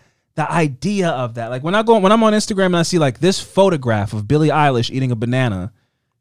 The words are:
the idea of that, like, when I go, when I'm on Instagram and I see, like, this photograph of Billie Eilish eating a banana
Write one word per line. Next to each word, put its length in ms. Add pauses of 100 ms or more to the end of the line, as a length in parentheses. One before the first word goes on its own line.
(360)
the 140
idea 600
of 240
that, 160
like, 120
when 120
I 80
go, 160
when 140
I'm 100
on 100
Instagram 340
and 100
I 60
see, 160
like, 220
this 200
photograph 720
of 160
Billie 220
Eilish 400
eating 220
a 40
banana 560 (480)